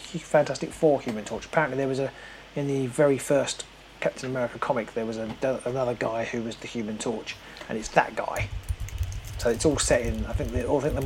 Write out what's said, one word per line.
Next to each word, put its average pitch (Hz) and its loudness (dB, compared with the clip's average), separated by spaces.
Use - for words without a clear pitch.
Hu-, 175 -4
Fantastic 147 2
Four 147 4
Human 107 -4
Torch. 110 -6
Apparently 135 2
there 135 2
was 131 0
a, 135 -2
in 143 0
the 135 0
very 139 6
first - 2
Captain - -2
America 127 -2
comic, 117 0
there 113 -2
was 113 -4
a, 113 -4
another 123 0
guy 113 0
who 117 -4
was 113 -6
the - -14
Human 110 -4
Torch, - -4
and 113 -2
it's 113 -6
that 117 2
guy. - -2
So - 2
it's 113 2
all 151 6
set 123 4
in, 110 0
I - -6
think 117 0
the, 123 0
I 143 4
think 147 2
the 143 0